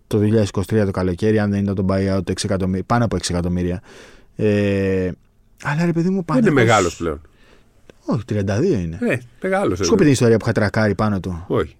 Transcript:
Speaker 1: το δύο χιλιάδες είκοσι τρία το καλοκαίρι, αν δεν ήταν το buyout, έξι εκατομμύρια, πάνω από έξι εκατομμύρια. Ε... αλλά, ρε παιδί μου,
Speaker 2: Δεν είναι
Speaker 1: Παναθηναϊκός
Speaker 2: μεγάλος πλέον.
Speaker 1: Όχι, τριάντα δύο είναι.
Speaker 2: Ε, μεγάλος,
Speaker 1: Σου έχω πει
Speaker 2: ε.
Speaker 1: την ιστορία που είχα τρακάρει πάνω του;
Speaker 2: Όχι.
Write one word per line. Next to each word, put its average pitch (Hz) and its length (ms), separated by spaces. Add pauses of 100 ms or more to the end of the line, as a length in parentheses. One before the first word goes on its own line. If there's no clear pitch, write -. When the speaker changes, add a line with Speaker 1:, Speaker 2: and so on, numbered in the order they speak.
Speaker 1:
το 113 100
δύο 104 80
χιλιάδες 107 240
είκοσι 95 180
τρία 110 180
το 98 60
καλοκαίρι, 92 480
αν 104 120
δεν 101 120
ήταν 101 120
το 95 140
buyout, 95 400
έξι 95 160
εκατομμύρια, 92 380
πάνω 120 220
από 98 100
έξι 87 180
εκατομμύρια. 87 480 (540)
Ε... 98 760 (520)
αλλά, 151 220
ρε 175 80
παιδί 170 160
μου, - 0
Speaker 2:
Δεν - 40
είναι 190 100
Speaker 1:
Παναθηναϊκός 170 400
Speaker 2:
μεγάλος 101 320
πλέον. 78 260 (840)
Speaker 1:
Όχι, 151 200
τριάντα 104 340
δύο 160 200
είναι. 85 220
Speaker 2:
Ε, 208 160 (240)
μεγάλος, 190 360
Speaker 1:
Σου 95 60
έχω 90 120
πει 190 60
Speaker 2:
ε. - 20
Speaker 1:
την 147 100
ιστορία 117 240
που 101 80
είχα 98 80
τρακάρει 107 420
πάνω 104 240
του; 87 280
Speaker 2:
Όχι. 98 320